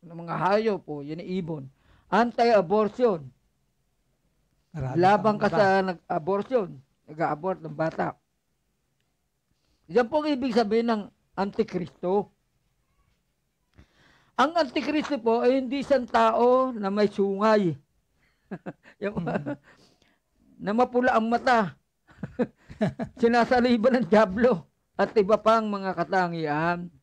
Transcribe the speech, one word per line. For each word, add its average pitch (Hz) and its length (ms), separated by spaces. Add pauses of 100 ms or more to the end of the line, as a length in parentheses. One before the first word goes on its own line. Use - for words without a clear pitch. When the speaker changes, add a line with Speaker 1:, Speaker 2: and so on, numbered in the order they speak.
Speaker 1:
Ng 165 100
mga 170 220
hayop 196 480
po, 147 180
yun 156 160
ang 175 80
ibon. 165 360 (440)
Anti-abortion. 214 1160 (1500)
Speaker 2:
Marami 135 300
Speaker 1:
Laban 202 340
Speaker 2:
pa 208 140
Speaker 1:
ka 208 80
sa 208 80 (180)
nag-abortion, 185 960 (320)
nag-a-abort 156 500
ng 156 160
bata. 160 400 (1700)
Yan 226 240
po 302 160
ang 311 80
ibig 247 240
sabihin 226 320
ng 220 120 (360)
antikristo. 190 960 (2000)
Ang 269 220
antikristo 294 640
po 233 240
ay 262 160
hindi 262 240
isang 254 240
tao 240 640
na 208 160
may 208 180
sungay. 202 720 (720)
<laughs> - 540
Yung, 202 180
Speaker 2:
Mm. 170 340 (1000)
Speaker 1:
<laughs> - 80
na 190 80
mapula 247 400
ang 226 160
mata. 233 480 (480)
<laughs> - 960
Sinasaliban 240 800
ng 180 80
dyablo 208 560 (320)
at 196 180
iba 208 220
pang 220 320
mga 196 240
katangian. 170 960 (140)